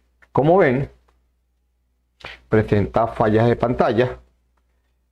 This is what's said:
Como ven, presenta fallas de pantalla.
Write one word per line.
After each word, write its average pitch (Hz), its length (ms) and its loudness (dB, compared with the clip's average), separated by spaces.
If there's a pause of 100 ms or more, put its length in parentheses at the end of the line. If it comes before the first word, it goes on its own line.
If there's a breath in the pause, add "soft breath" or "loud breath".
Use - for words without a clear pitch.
(340)
Como 156 240 2
ven, 143 320 0 (1600 loud breath)
presenta 110 580 0
fallas 110 400 0
de 117 80 2
pantalla. 123 640 -2 (920)